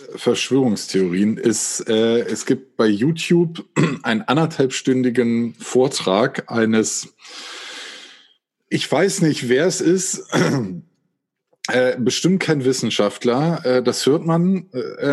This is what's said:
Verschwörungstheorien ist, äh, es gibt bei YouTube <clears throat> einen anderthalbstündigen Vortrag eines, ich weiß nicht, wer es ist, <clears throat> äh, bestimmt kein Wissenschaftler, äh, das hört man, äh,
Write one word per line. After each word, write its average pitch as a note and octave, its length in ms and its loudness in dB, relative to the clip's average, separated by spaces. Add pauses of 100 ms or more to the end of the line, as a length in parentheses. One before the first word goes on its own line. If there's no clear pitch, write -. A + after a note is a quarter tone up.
(180)
Verschwörungstheorien G#2 1200 0
ist, - 520 -2
äh, A2+ 300 2
es A2 260 -6
gibt - 300 -2
bei A#2 120 2
YouTube E3 760 0 (120)
<clears throat> D3+ 280 0
einen A2+ 200 0
anderthalbstündigen B2+ 1300 0
Vortrag B2+ 920 0
eines, A2+ 640 0 (1600)
ich - 220 -4
weiß F3 300 2
nicht, C#3 280 2
wer C3 160 4
es F3+ 160 0
ist, F3+ 500 0
<clears throat> - 1400 -6
äh, B2+ 300 2
bestimmt D#3+ 440 0
kein D3 240 0
Wissenschaftler, B2+ 1000 0
äh, B2+ 180 2
das A#2 220 -2
hört C#3+ 200 2
man, E3+ 480 2
äh, C3 60 -6 (340)